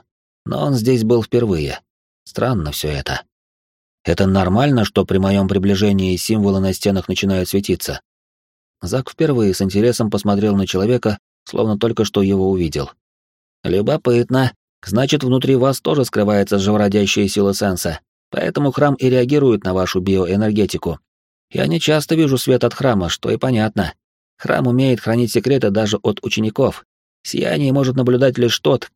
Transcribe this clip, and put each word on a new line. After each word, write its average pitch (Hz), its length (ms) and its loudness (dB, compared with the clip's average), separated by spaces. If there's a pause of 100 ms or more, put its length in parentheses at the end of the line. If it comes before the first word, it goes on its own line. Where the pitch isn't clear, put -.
(460)
Но - 180 -4
он 143 120 0
здесь 120 280 2
был 113 200 2
впервые. 95 560 -2 (460)
Странно 107 460 -4
все 76 180 -6
это. - 340 -6 (840)
«Это 87 220 2
нормально, 101 560 2
что 98 220 0
при 95 120 0
моем 98 300 2
приближении 95 680 0
символы 101 420 0
на 95 140 0
стенах 98 340 -2
начинают 92 400 -2
светиться?» 90 540 -4 (800)
Зак 113 280 -6
впервые 120 440 2
с - 80 -4
интересом 107 480 0
посмотрел 101 480 0
на 95 100 0
человека, 113 500 0 (280)
словно 110 320 -2
только 113 280 0
что 101 160 0
его 98 280 2
увидел. 80 420 -2 (720)
«Любопытно. 123 920 0 (320)
Значит, 135 380 0
внутри 131 320 2
вас 131 240 2
тоже 151 240 0
скрывается 101 560 0
живородящая 104 680 2
сила 101 260 0
сенса, 90 480 -4 (280)
поэтому 147 420 -2
храм 143 240 0
и 131 140 0
реагирует 127 540 2
на 92 100 -2
вашу 92 280 -2
биоэнергетику. 95 960 0 (520)
Я 139 160 -2
не 165 120 0
часто 151 360 0
вижу 143 220 2
свет 123 260 0
от 117 100 0
храма, 110 340 0
что - 240 -4
и 110 60 0
понятно. 107 560 -2 (440)
Храм - 300 -2
умеет 123 320 2
хранить 117 320 -2
секреты 123 380 0
даже 104 280 -2
от 104 260 -4
учеников. 110 600 -2 (400)
Сияние 147 480 -2
может 131 240 0
наблюдать 127 420 2
лишь 117 220 0
тот, 139 280 0
к - 80 -20